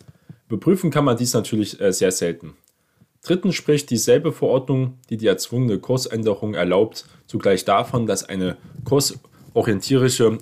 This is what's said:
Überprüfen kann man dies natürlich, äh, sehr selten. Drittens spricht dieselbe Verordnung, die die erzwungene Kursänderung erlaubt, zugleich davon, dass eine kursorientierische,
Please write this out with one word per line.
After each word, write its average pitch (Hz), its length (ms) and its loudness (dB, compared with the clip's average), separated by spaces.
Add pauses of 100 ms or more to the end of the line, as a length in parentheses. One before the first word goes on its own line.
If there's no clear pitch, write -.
(480)
Überprüfen 175 420 0
kann 143 140 2
man 123 120 2
dies 123 160 -2
natürlich, 107 480 -2
äh, 98 120 2
sehr 92 200 0
selten. 82 420 -6 (680)
Drittens 180 320 0
spricht 147 360 0
dieselbe 160 420 2
Verordnung, 131 680 -2 (120)
die 113 60 -4
die 107 120 0
erzwungene 117 500 0
Kursänderung 110 760 -2
erlaubt, 90 520 0 (220)
zugleich 98 360 0
davon, 117 420 0
dass 98 180 -4
eine 92 320 -4 (280)
kursorientierische, 120 1600 0